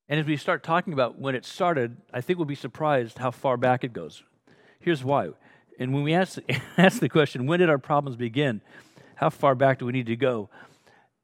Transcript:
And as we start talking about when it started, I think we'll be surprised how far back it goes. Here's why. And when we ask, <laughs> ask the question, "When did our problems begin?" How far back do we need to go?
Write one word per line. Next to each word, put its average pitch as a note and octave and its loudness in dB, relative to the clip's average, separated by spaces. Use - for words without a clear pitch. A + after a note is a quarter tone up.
And D3 0
as D3+ -2
we D3+ 0
start E3+ -2
talking E3+ 0
about B2+ -2
when C3+ -4
it B2 -6
started, C#3 -2
I B2 -4
think F3+ -2
we'll E3+ 0
be C#3 -6
surprised C3+ -2
how C3 -2
far B2+ -2
back B2+ 2
it B2 -8
goes. E2 -14
Here's D#3 -2
why. B2+ 0
And B2+ -2
when C#3+ 0
we D3+ 0
ask, F3+ 0
<laughs> - -8
ask F#3+ 6
the D#3 0
question, C3+ 2
"When E3+ 0
did F3 4
our D3 4
problems C#3+ -2
begin?" A#2+ -2
How D#3 0
far C#3 2
back C3 2
do C3 -6
we A#2+ -4
need B2+ -2
to A2+ -2
go? A#2+ -2